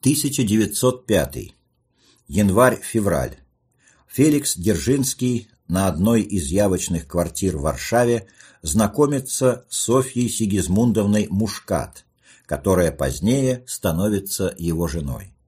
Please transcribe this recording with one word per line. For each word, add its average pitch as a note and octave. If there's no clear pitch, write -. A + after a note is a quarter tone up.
Тысяча C3+
девятьсот A2
пятый. C2+
Январь-февраль. G2+
Феликс D3
Дзержинский A#2+
на F#2
одной G2
из F#2
явочных F2+
квартир E2+
в C#2+
Варшаве A#2
знакомится B2+
с -
Софьей B2
Сигизмундовной G#2
Мушкат, G2
которая E2
позднее A#2+
становится F#2+
его E2
женой. D2